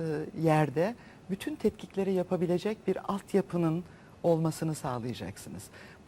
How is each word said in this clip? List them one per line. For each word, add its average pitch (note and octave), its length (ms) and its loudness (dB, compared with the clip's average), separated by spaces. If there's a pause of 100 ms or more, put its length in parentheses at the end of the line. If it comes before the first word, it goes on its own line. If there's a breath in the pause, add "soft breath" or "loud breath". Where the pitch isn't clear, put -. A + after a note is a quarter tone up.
e, E3 40 -4 (380)
yerde D#3 520 4 (360 loud breath)
bütün D4 260 -4
tetkikleri G3 560 -2
yapabilecek F3+ 760 0
bir - 260 -2
altyapının F3 720 0 (380 loud breath)
olmasını D#3+ 520 2
sağlayacaksınız. A2+ 920 -8 (440 loud breath)